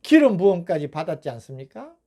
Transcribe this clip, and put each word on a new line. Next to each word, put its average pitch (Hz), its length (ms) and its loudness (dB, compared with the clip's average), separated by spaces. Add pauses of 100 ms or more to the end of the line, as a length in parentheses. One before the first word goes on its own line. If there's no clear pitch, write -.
기름 277 380 4
부음까지 175 520 0
받았지 156 380 -8
않습니까? 135 680 -16 (120)